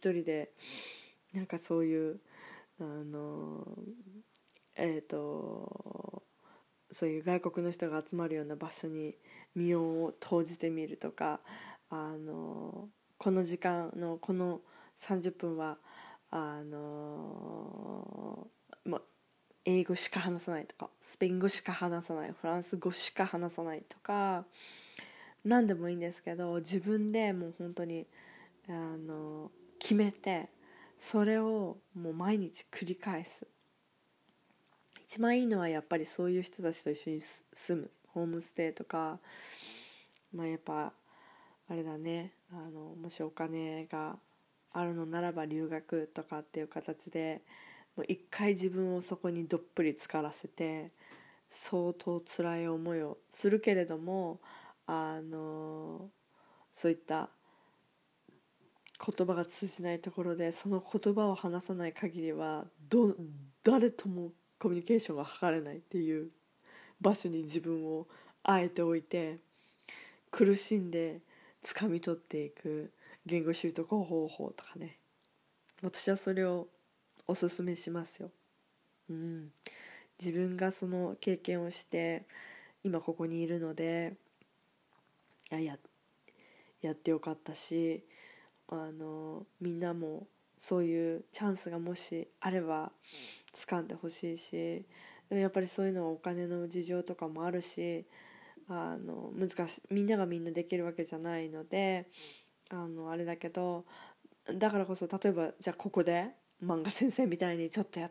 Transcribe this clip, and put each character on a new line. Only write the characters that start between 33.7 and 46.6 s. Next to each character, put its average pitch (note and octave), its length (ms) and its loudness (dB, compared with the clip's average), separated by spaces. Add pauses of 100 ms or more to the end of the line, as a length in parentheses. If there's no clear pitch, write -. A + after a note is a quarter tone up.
一 - 180 -6
番 A#3+ 180 6
い B3+ 40 6
い B3 40 4
の A3 120 4
は F3 100 2
や D#3 120 2
っ - 20 -8
ぱ E3+ 140 0
り D#3 80 2
そ F3+ 200 -2
う F3+ 60 4
い F3+ 80 4
う F3+ 40 2
人 - 200 -8
た E3 100 2
ち E3 100 -8
と D3+ 80 0
一 D3 100 -2
緒 D#3+ 100 -4
に D#3 100 -2
す-、 - 240 -14 (100)
住 - 280 -2
む。 - 80 -10 (180)
ホ E3+ 160 -2
ー - 20 0
ム E3+ 140 -2
ス - 140 -12
テ E3 160 2
イ - 20 -8
と - 120 -10
か、 D#3+ 340 -2 (1120)
ま E3+ 120 -4
あ、 - 20 -2
や D#3+ 100 -2
っ - 20 -10
ぱ、 D3+ 340 -2 (760)
あ F3 60 -6
れ E3 100 -2
だ D#3 120 -4
ね、 E3+ 360 -4 (200)
あ F3+ 40 -12
の、 D#3+ 440 -12
も E3+ 80 -10
し E3+ 140 -8
お D#3 80 -2
金 D#3+ 560 -4
が D#3 320 -6 (540)
あ F3 120 0
る E3+ 100 0
の E3 120 -2
な E3 140 -2
ら F3 120 0
ば E3 120 -2
留 D#3 240 -2
学 D#3 440 -2
と D#3+ 120 -6
か D#3 160 -6
っ - 20 -12
て D#3+ 180 -6